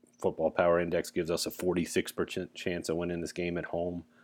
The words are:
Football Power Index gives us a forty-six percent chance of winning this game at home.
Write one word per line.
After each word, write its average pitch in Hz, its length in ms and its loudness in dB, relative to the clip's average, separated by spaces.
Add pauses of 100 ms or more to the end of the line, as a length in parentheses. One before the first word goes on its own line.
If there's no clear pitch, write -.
(220)
Football 80 300 2
Power 87 300 6
Index 85 300 0
gives 85 200 -2
us 85 160 0
a - 40 -4
forty-six 87 600 0
percent - 440 -4
chance 87 340 -4
of 82 80 0
winning 87 240 -2
this 82 100 -6
game 87 280 -2
at 80 80 -6
home. 87 380 -4 (200)